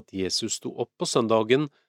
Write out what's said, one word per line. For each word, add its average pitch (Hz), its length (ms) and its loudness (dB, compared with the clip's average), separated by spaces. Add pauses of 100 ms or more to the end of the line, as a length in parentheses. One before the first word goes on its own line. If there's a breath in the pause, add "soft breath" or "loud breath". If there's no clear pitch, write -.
at - 100 -18
Jesus 95 480 -4
sto 127 160 -10
opp - 240 -6
på 175 80 -4
søndagen, 117 640 2 (180)